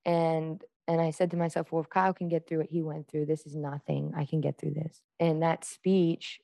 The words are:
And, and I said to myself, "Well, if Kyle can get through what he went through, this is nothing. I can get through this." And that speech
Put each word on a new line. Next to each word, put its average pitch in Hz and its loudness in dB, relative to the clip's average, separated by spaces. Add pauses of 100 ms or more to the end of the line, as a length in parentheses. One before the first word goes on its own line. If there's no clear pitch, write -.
And, 160 2 (240)
and 165 4
I 165 2
said 175 0
to 175 -2
myself, 170 -2
"Well, 165 0
if 156 -10
Kyle 185 2
can 175 -4
get 165 -2
through 160 -2
what 151 -2
he 170 0
went 151 -6
through, 151 -2
this 156 -2
is 147 -14
nothing. 147 -4
I 156 -2
can 156 0
get 143 -2
through 151 -4
this." 156 -8 (160)
And 160 2
that 165 0
speech - 0